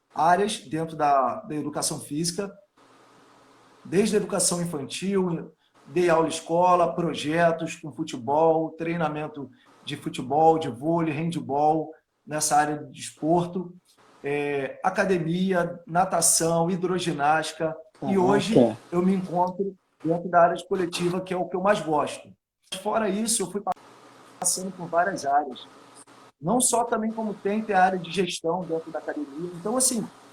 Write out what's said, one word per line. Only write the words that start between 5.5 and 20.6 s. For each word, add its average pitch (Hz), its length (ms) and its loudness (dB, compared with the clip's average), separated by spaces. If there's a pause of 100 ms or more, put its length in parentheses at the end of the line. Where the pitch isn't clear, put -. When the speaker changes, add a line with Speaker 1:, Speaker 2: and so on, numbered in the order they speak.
Speaker 1:
dei 175 220 2
aula 160 180 4
em 151 40 -2
escola, 175 640 2
projetos 165 840 0
com 156 160 -12
futebol, 156 800 0
treinamento 151 800 -6 (340)
de - 120 -10
futebol, 156 640 2
de 143 100 -4
vôlei, 156 460 -2
handebol, 151 800 0 (340)
nessa 151 300 -2
área 151 220 2
de 131 120 -14
desporto, 175 840 -2 (480)
é, 143 600 -4
academia, 185 1040 0
natação, 170 840 2
hidroginástica. 160 1080 0 (200)
E - 100 -20
Speaker 2:
Caraca. 196 140 2
Speaker 1:
hoje 180 560 4 (140)
eu 175 120 2
me 190 120 4
encontro 180 600 -2 (280)
dentro 175 260 -2
da 175 140 6
área 180 140 6
de - 100 -10